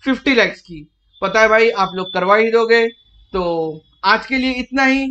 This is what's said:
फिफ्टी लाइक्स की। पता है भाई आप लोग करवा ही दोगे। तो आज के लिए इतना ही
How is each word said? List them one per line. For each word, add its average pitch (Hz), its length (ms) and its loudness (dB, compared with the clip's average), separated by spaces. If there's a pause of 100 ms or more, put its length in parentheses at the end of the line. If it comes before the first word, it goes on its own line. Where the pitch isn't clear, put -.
फिफ्टी 269 300 -2
लाइक्स 202 260 0
की। 156 260 -20 (360)
पता 196 180 0
है 220 80 4
भाई 226 220 4
आप 196 240 -2
लोग 185 200 -8
करवा 185 220 2
ही 220 140 2
दोगे। 233 360 2 (460)
तो 165 480 -4 (240)
आज 214 220 2
के 262 120 -4
लिए 254 220 -2
इतना 254 240 -2
ही 269 260 0